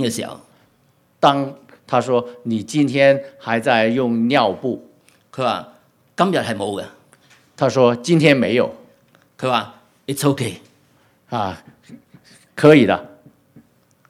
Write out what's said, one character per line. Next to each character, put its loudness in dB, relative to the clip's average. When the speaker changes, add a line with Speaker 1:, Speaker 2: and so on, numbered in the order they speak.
Speaker 1:
嘅 -2
時 -8
候。 -16
Speaker 2:
當 2
他 0
說， -2
「你 -6
今 -2
天 2
還 -6
在 2
用 -2
尿 2
布。」 -8
Speaker 1:
佢 -6
話， -6
「今 0
日 -2
係 -4
冇 -6
嘅。」 -14
Speaker 2:
他 0
說， 2
「今 2
天 4
沒 0
有。」 0
Speaker 1:
佢 -4
話， -2
「It's -8
okay。」 -2
Speaker 2:
啊， -8
可 8
以 6
的。 -4